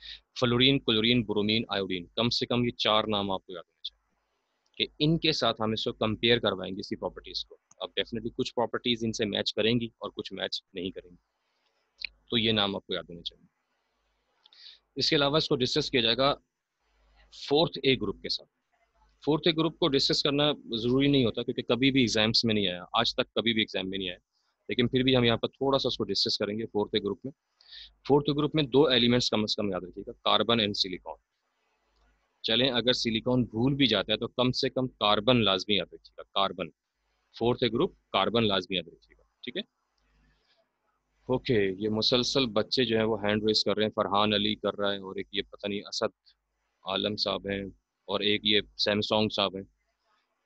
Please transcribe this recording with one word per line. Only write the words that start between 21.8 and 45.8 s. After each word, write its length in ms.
भी 120
exams 420
में 100
नहीं 140
आया, 180
आज 200
तक 100
कभी 140
भी 100
exam 240
में 120
नहीं 100
आया, 100
लेकिन 200
फिर 140
भी 120
हम 100
यहाँ 140
पर 100
थोड़ा 300
सा 100
उसको 160
discuss 360
करेंगे 240
fourth 320
ए 40
ग्रुप 260
में। 60
fourth 220
ग्रुप 240
में 120
दो 240
elements 380
कम 180
से 160
कम 100
याद 120
रखिएगा, 280
carbon 540
and 80
silicon। 420
चलें, 260
अगर 220
silicon 520
भूल 300
भी 120
जाता 260
है 60
तो 100
कम 220
से 180
कम 180
carbon 560
लाजमी 360
याद 160
रखिएगा, 280
carbon, 480
fourth 280
ग्रुप 300
carbon 320
लाजमी 320
याद 120
रखिएगा, 360
ठीक 120
है। 60
ओके, 260
ये 60
मुसलसल 580
बच्चे 380
जो 120
हैं 80
वो 120
hand 320
raise 140
कर 140
रहे 100
हैं। 100
फरहान 360
अली 220
कर 200
रहा 180
है 80
और 200
एक 140
ये 80
पता 260
नहीं 140